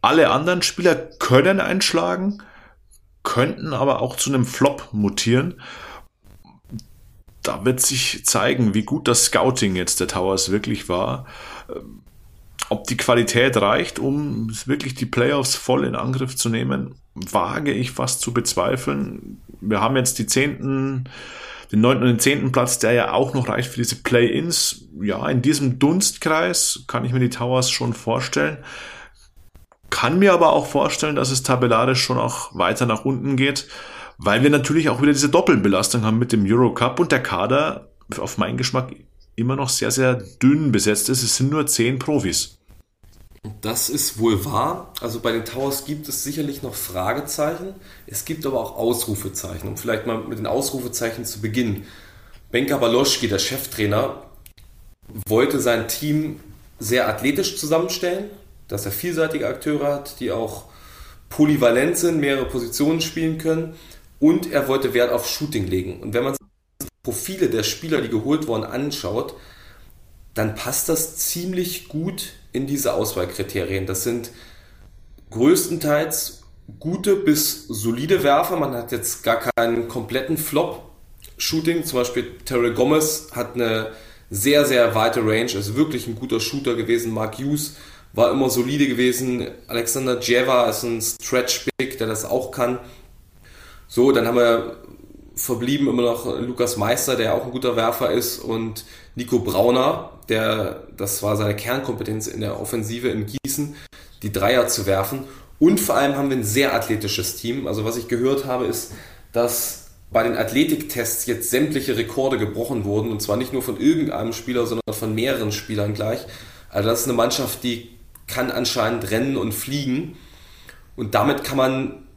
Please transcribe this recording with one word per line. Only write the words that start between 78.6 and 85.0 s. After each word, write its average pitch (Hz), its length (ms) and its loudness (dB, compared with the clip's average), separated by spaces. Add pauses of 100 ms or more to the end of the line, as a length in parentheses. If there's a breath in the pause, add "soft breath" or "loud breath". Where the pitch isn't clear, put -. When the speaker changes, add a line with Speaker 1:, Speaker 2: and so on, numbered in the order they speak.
Speaker 2:
hat 120 200 -6
jetzt - 320 -6
gar 117 160 2
keinen 117 480 0
kompletten 127 500 -4
Flop-Shooting. - 1500 -2
Zum 139 140 -2
Beispiel - 460 -2
Terrell 120 280 2
Gomez 151 600 2
hat - 240 -8
eine 110 340 0 (400 loud breath)
sehr, 139 340 4
sehr 117 300 4
weite 117 260 2